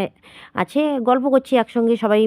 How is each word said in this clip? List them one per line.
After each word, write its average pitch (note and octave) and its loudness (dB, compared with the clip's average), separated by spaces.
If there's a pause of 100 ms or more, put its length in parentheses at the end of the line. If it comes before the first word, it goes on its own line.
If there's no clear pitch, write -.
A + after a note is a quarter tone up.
(540)
আছে, - -4 (180)
গল্প B3 0
করছি C4 0
একসঙ্গে, A3+ 0
সবাই G#3+ 0